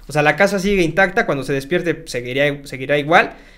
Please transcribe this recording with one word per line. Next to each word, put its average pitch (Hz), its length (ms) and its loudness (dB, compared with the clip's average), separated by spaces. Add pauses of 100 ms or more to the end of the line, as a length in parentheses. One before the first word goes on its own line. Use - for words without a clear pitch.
O 135 60 -14
sea, 147 100 2
la 151 140 4
casa 196 240 2
sigue 196 220 2
intacta, 190 440 0
cuando 143 160 -2
se 143 100 -4
despierte 156 540 -2
seguirá, 139 580 -2
seguirá 135 340 -2
igual. 170 360 2 (240)